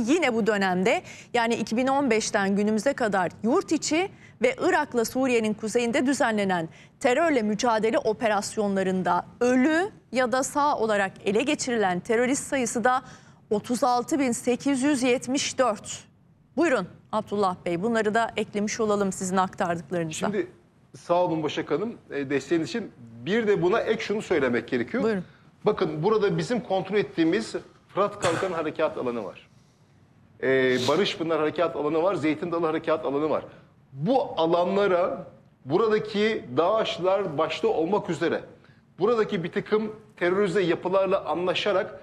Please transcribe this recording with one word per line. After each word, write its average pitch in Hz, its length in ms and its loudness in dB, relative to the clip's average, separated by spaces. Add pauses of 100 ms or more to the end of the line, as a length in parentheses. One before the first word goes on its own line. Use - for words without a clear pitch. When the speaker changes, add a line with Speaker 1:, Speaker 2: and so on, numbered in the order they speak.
Speaker 1:
Yine 277 280 4
bu 220 120 2
dönemde, 202 560 2 (320)
yani 233 200 2
iki 220 220 -2
bin 254 100 0
on 269 240 2
beşten 202 460 0
günümüze 214 360 0
kadar 196 400 0 (100)
yurt 311 300 0
içi 320 360 0 (340)
ve 185 180 0
Irak'la 294 440 0
Suriye'nin 233 500 0
kuzeyinde 233 520 -2
düzenlenen 208 640 0 (320)
terörle 269 420 2
mücadele 220 560 0
operasyonlarında 196 1300 0 (140)
ölü 294 500 2 (220)
ya 247 200 0
da 254 100 2
sağ 294 360 0
olarak 202 340 0 (120)
ele 202 180 2
geçirilen 233 580 0
terörist 247 460 0
sayısı 247 380 -2
da 254 180 2 (480)
otuz 214 340 -2
altı 247 340 0
bin 269 140 2
sekiz 247 500 0
yüz 277 200 2
yetmiş 262 560 -2
dört. 233 460 -2 (520)
Buyurun 254 300 2 (260)
Abdullah 202 440 0 (100)
Bey, 175 160 -2
bunları 220 320 0
da 226 220 2
eklemiş 208 440 -4
olalım 208 320 0
sizin 185 240 -4
aktardıklarınıza. 175 800 -2
Speaker 2:
Şimdi 202 320 -2 (520)
sağ - 160 0
olun 170 280 2
Başak 151 280 -4
Hanım, 190 240 -2 (160)
e, 139 200 -4
desteğiniz 156 380 0
için. 226 240 -6 (340)
Bir 214 200 2
de 196 160 4
buna 196 180 4
ek 220 220 0
şunu 208 200 -2
söylemek 127 460 2
gerekiyor. 127 340 -2
Speaker 1:
Buyurun. 202 220 0 (400)
Speaker 2:
Bakın, 156 380 0
burada 202 360 2
bizim 185 220 -2
kontrol 190 360 -2
ettiğimiz 180 580 0 (340)
Fırat 202 320 -2
Kalkan 185 320 0
<laughs> 165 60 -4
Harekat 156 400 -2
Alanı 120 260 -4
var. - 240 -14 (920)
E, 123 60 0 (400)
Barış 170 300 2
Pınar 160 220 0
Harekat 156 360 0
Alanı 151 260 0
var, 190 120 2
Zeytin 156 380 -2
Dalı 170 140 0
Harekat 156 380 -2
Alanı 143 260 0
var. 101 140 -2 (480)
Bu 190 440 0
alanlara 175 920 2 (380)
buradaki 214 800 0 (120)
daşlar 185 840 0
başta 156 300 0
olmak 180 420 0
üzere 151 300 0 (580)
buradaki 208 460 0
bir 170 80 -6
takım 214 440 -2 (200)
terörize 190 460 2
yapılarla 185 640 0
anlaşarak 175 800 -2